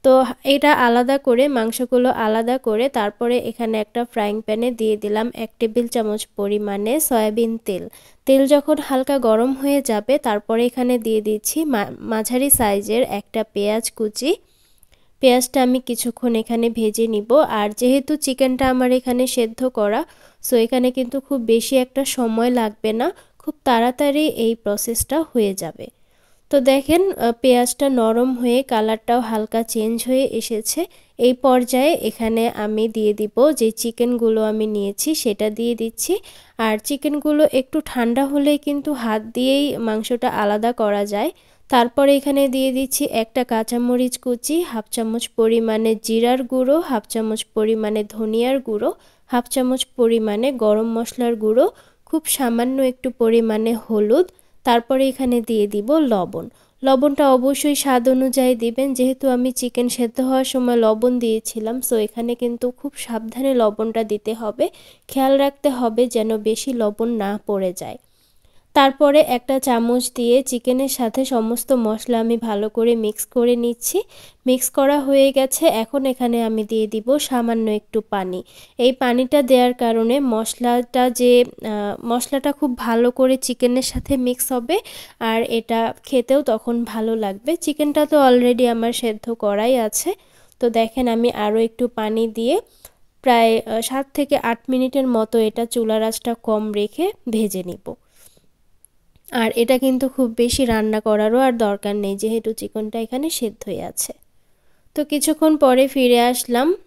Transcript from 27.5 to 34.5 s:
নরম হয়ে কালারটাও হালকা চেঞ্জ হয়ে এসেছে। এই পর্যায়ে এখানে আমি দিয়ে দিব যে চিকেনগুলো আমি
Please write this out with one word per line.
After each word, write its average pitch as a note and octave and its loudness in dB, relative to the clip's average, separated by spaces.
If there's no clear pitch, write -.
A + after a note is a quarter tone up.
নরম B3 2
হয়ে B3 0
কালারটাও A3 0
হালকা A3+ -4
চেঞ্জ A3+ -4
হয়ে C4 2
এসেছে। A3+ -4
এই B3 4
পর্যায়ে B3+ 2
এখানে A3+ -2
আমি G#3+ -2
দিয়ে G#3+ 0
দিব A3+ 2
যে A3+ 0
চিকেনগুলো A#3 -2
আমি G#3+ -2